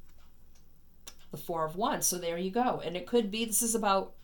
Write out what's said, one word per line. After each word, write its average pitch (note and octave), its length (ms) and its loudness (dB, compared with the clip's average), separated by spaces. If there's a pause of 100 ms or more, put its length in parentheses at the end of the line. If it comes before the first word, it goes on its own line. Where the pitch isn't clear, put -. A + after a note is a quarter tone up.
(1300)
The C#3+ 60 -8
Four E3 260 -2
of D#3+ 140 -2
Wands. A#3 300 2
So F3+ 100 2
there E3+ 200 -2
you F#3 140 0
go. A#3+ 320 2
And E3+ 140 -2
it - 100 -8
could A3 240 4
be, A3+ 140 0
this G#3+ 160 2
is A3+ 120 2
about G3 500 4